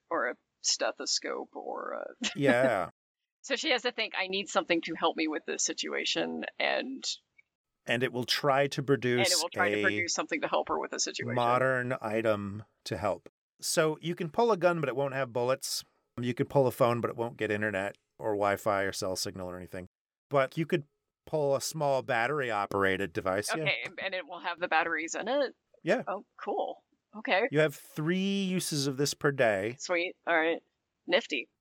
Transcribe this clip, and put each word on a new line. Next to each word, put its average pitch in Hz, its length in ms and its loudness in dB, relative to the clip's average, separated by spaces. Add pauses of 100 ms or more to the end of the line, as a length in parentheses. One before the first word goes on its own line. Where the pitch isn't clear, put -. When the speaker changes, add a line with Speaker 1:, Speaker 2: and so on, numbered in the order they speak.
(120)
Speaker 1:
or 123 180 0
a - 60 -6 (260)
stethoscope - 960 -2
or - 380 -8
a - 380 -6
<laughs> - 40 -10
Speaker 2:
Yeah. 120 540 4 (520)
Speaker 1:
So 277 140 -4
she 294 160 0
has 240 100 2
to 247 100 -2
think, 220 280 -6
"I 190 80 -2
need 190 200 -2
something 175 340 0
to 170 140 -6
help 165 220 0
me 160 100 0
with 156 200 -4
this - 160 -4
situation," 147 840 -2 (140)
and 69 440 -2 (840)
Speaker 2:
And 123 160 2
it 120 100 0
will 123 120 -4
try 143 420 2
to - 160 -6
produce 123 480 2
Speaker 1:
and - 80 2
it - 40 0
will 175 60 -4
try - 200 0
Speaker 2:
a 104 80 2
Speaker 1:
to 104 40 2
produce 170 320 0
something 160 280 -2
to 170 60 0
help 160 220 0
her 160 100 0
with - 120 -6
the 135 80 -4
situation. - 340 -4
Speaker 2:
modern 123 680 2
item 107 640 -2 (220)
to 107 120 -4
help. 90 300 -2 (320)
So 156 420 0
you 165 120 -4
can 170 160 -6
pull 226 220 4
a 190 60 4
gun, 170 240 4
but 131 80 0
it 117 60 -4
won't 135 200 -2
have 131 180 -2
bullets. 123 500 0 (360)
You 123 160 0
can 135 100 0
pull 139 220 4
a 117 40 2
phone, 120 300 4
but 110 80 0
it - 80 -8
won't 117 200 -4
get 107 120 0
internet 104 460 0 (240)
or 110 140 0
Wi-Fi 101 500 2
or 95 80 0
cell 92 240 -4
signal 92 340 -6
or 90 80 -10
anything. 90 300 -12 (420)
But 135 280 2
you 160 100 0
could 165 160 0 (420)
pull 143 300 2
a 123 60 0
small 139 420 0
battery-operated 107 1080 2
device, 98 420 0
yeah. 160 80 -4
Speaker 1:
Okay, 151 120 0 (100)
and, - 180 -12
and 190 100 -4
it 180 140 -6
will 175 140 -12
have 175 180 -4
the 180 80 -2
batteries 165 480 0
in 165 120 -4
it? 269 260 0 (300)
Speaker 2:
Yeah. 196 240 0
Speaker 1:
Oh, 196 180 -6 (140)
cool. - 440 -4 (340)
Okay. 214 340 2
Speaker 2:
You 147 100 4
have 151 140 4
three 190 680 0
uses 160 420 0
of 135 120 -2
this 143 180 0
per 147 160 2
day. 117 480 4
Speaker 1:
Sweet. 180 360 -2 (120)
All 170 100 4
right. 160 240 2 (460)
Nifty. 170 420 0 (120)